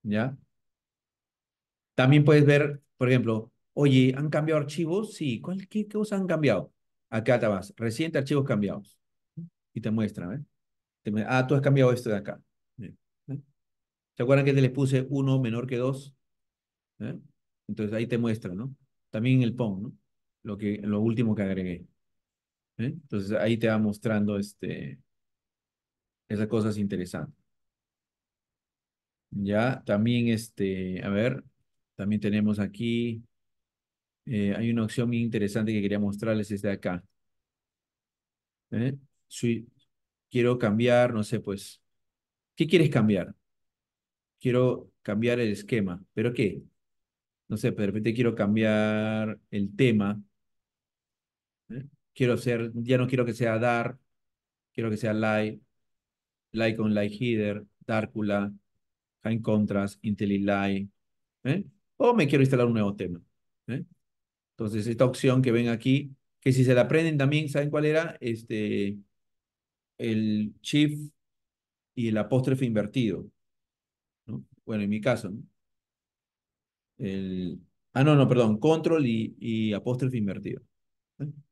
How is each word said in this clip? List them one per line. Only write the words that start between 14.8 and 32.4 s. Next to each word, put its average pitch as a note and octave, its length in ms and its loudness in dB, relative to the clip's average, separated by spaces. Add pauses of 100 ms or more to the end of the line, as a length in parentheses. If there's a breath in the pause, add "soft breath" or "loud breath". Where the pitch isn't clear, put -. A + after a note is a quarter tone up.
uno C3+ 320 2
menor A#2 260 -2
que B2+ 100 -4
dos? C3+ 380 -4 (840)
¿Eh? C3 200 -10 (480)
Entonces G#2 260 -6
ahí A#2 140 -4
te A#2+ 100 -2
muestra, A2+ 380 -2
¿no? C3 180 -10 (360)
También B2+ 340 2
el A2+ 120 0
pon, G2+ 280 -4
¿no? B2 100 -10 (500)
Lo G#2 140 -10
que, G#2 240 -4
lo G#2 200 -2
último A2+ 340 0
que G2+ 80 -2
agregué. F#2+ 420 -4 (920)
¿Eh? A2+ 100 -4
Entonces G#2+ 460 -6
ahí A2 240 0
te A2+ 100 0
va A2 100 2
mostrando, G#2 600 0
este, F2 600 -8 (1300)
esas G#2+ 180 -2
cosas G#2+ 300 0
interesantes. F2+ 580 -6 (2000)
Ya, G#2 540 -2
también, A#2 440 2
este, F#2+ 760 -4
a G2 60 -4
ver, A#2 340 -2 (520)
también G2+ 260 -4
tenemos G#2+ 380 0